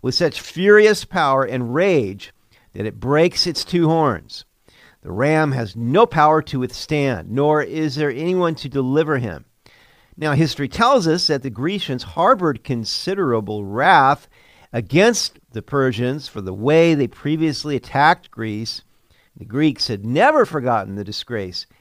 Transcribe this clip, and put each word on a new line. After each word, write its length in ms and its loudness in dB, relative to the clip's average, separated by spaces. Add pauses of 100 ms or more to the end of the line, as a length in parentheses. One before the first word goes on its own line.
with 140 -2
such 240 0
furious 640 4
power 400 0
and 280 -4
rage 600 0 (380)
that 120 -8
it 140 -8
breaks 480 2
its 180 -6
two 240 0
horns. 560 -2 (580)
The 100 -12
ram 400 0
has 240 -6
no 280 2
power 380 2
to 160 -8
withstand, 720 -4
nor 320 0
is 320 -4
there 160 -2
anyone 460 -2
to 120 -12
deliver 500 0
him. 260 -8 (720)
Now, 160 -2
history 360 0
tells 380 2
us 220 0
that 160 -2
the 40 -6
Grecians 540 -6
harbored 640 0
considerable 1000 -4
wrath 640 2 (460)
against 680 2 (140)
the 100 -10
Persians 640 -2
for 140 -12
the 120 -8
way 440 4
they 100 0
previously 720 -4
attacked 560 0
Greece. 500 -8 (540)
The 80 -18
Greeks 420 0
had 180 -6
never 400 4
forgotten 520 -2
the 80 -6
disgrace 640 -8 (120)